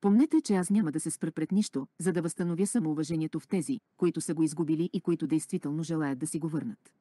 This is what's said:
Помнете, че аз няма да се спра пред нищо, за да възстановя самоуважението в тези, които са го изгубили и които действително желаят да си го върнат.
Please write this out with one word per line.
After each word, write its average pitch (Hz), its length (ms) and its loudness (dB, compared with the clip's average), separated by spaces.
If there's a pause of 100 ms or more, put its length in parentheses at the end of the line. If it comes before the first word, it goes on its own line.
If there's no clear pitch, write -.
Помнете, 247 400 6
че 214 140 2
аз 180 160 2
няма 196 220 4
да 156 80 -2
се 160 100 -4
спра 160 220 -4
пред 160 200 -2
нищо, 185 340 0 (140)
за 180 120 0
да 170 100 0
възстановя 170 440 -2
самоуважението 156 760 -2
в - 80 -20
тези, 143 320 -2 (160)
които 170 240 0
са 160 140 -4
го 160 80 0
изгубили 156 500 0
и 185 80 -2
които 165 260 -2
действително 156 560 -2
желаят 151 360 -2
да 151 80 -4
си 160 120 -4
го 156 100 -4
върнат. 135 520 -6